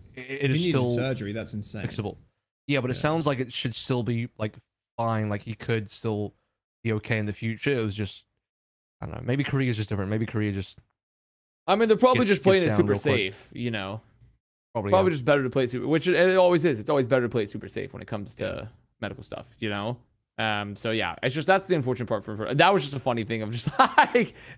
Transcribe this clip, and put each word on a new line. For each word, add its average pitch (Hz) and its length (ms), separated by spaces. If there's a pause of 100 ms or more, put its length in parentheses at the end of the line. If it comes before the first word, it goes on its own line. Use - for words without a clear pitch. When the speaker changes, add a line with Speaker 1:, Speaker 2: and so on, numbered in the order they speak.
(160)
Speaker 1:
it, - 40 (100)
it - 20 (140)
Speaker 2:
if 135 60
Speaker 1:
is 147 100
Speaker 2:
he 180 60
needed 156 120
Speaker 1:
still 123 160
Speaker 2:
surgery, 117 360
that's 110 220
insane. 104 320
Speaker 1:
fixable. 104 320 (500)
Yeah, 139 140
but 123 100
it 123 60
Speaker 2:
Yeah. - 40
Speaker 1:
sounds 156 240
like 139 140
it 117 140
should 120 200
still 123 300
be, 117 340
like, 107 180 (420)
fine. 113 320
Like, 104 140
he 117 100
could 110 360
still 104 440 (500)
be 113 100
okay 107 240
in 107 80
the 107 80
future. 113 380
It 123 120
was 104 120
just, 101 300 (760)
I - 40
don't 78 100
know. 80 80
Maybe 131 200
Korea 135 280
is 110 60
just 107 120
different. 98 220
Maybe 110 140
Korea 107 260
just 98 280 (880)
Speaker 3:
I 185 100
mean, 220 120
they're 214 100
probably 254 280
Speaker 1:
gets, 196 120
Speaker 3:
just - 60
playing 190 200
Speaker 1:
gets 151 120
Speaker 3:
it - 20
Speaker 1:
down 104 80
Speaker 3:
super 104 80
Speaker 1:
real 101 60
quick. 98 340
Speaker 3:
safe, - 180
you 120 200
know? 101 300 (720)
Speaker 1:
Probably, 101 180
Speaker 3:
Probably 185 200
Speaker 1:
yeah. 160 40
Speaker 3:
just 127 100
better 143 180
to 127 60
play 131 180
super, 120 200
which 156 200
it, 180 80
and - 160
it 185 60
always 180 280
is. 135 140
It's 104 100
always 139 180
better 127 160
to 117 60
play 110 160
super 101 220
safe - 260
when - 80
it 98 60
comes 104 280
to - 80
Speaker 1:
Yeah. 98 240 (340)
Speaker 3:
medical 98 220
stuff, - 240 (120)
you 113 100
know? 104 280 (400)
Um, 104 380
so 113 160
yeah, 98 320
it's 127 100
just, 151 140
that's 190 200
the 180 80
unfortunate 127 300
part 104 180
for, 107 140
for, 107 160
that 165 200
was 180 100
just 139 120
a 139 40
funny 117 240
thing 110 180
of 107 100
just 117 180 (100)
<laughs> - 0
like, - 560 (220)